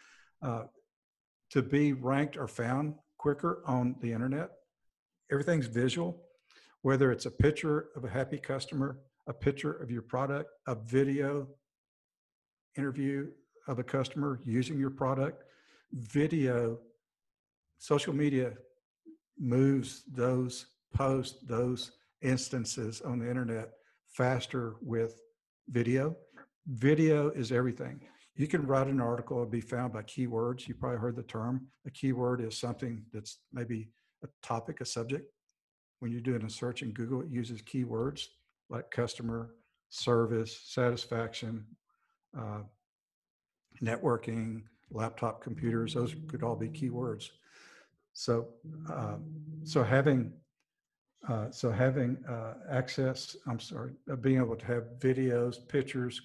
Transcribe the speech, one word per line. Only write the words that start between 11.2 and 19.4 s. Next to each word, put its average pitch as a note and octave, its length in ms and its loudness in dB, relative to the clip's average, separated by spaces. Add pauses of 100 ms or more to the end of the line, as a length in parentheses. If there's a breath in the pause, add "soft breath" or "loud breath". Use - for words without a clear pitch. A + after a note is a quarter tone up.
interview C#3 520 -2 (380)
of B2+ 120 -2
a B2+ 40 -2
customer C3+ 600 -2
using B2+ 360 0
your C3+ 100 0
product, C3+ 540 0 (500 soft breath)
video, B2+ 880 2 (960)
social D3 360 2
media C#3 400 2 (840)
moves C3 720 4